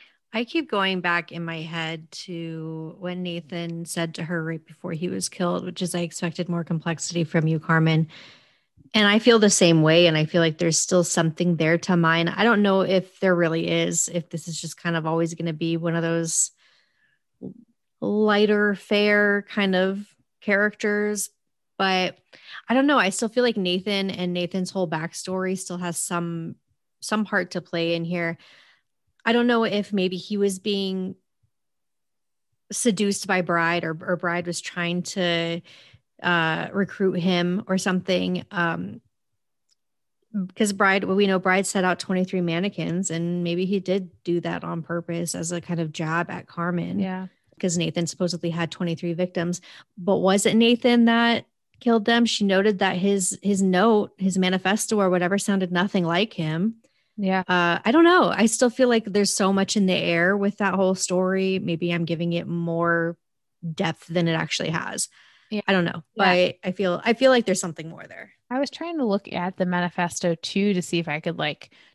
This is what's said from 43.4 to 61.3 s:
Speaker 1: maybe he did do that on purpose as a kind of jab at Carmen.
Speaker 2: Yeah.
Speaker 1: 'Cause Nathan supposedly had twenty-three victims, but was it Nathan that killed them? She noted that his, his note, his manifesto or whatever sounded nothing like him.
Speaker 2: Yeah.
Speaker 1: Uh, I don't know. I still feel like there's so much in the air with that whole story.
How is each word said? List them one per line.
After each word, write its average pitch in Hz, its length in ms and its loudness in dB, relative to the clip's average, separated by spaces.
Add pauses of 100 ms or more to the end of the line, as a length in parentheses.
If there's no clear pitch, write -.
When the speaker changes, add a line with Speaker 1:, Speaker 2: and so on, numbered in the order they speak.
Speaker 1:
maybe 175 220 -2
he 190 160 -2
did 185 300 -2 (120)
do 175 180 -2
that 170 240 -6
on 170 180 -6
purpose 170 520 -6
as 170 160 -8
a 185 100 -6
kind 170 200 -6
of 156 120 -6
jab 165 380 -4
at - 160 -12
Carmen. 175 540 -4
Speaker 2:
Yeah. 185 260 -6 (320)
Speaker 1:
'Cause 175 180 -2
Nathan 170 300 -2
supposedly 170 440 -4
had 165 200 -4
twenty-three 170 440 -4
victims, 175 460 -2 (380)
but 185 200 2
was 190 280 4
it 196 80 2
Nathan 233 520 4
that 233 400 2 (340)
killed 226 240 2
them? 233 200 4
She 220 200 0
noted 196 340 4
that 185 180 0
his, 196 460 0
his 196 180 0
note, 202 560 4
his 190 220 0
manifesto 190 600 0
or 190 120 4
whatever 180 280 2
sounded 190 340 -2
nothing 180 320 0
like 175 300 0
him. 170 420 -2 (400)
Speaker 2:
Yeah. 190 320 0
Speaker 1:
Uh, 175 360 2
I 220 60 0
don't 330 140 6
know. 339 300 6
I 208 120 2
still 233 240 2
feel 254 180 2
like 226 160 2
there's 202 300 0
so 196 180 2
much 196 240 0
in 196 100 4
the 185 60 4
air 170 440 2
with 202 220 -2
that 196 160 -2
whole 190 200 2
story. 185 640 0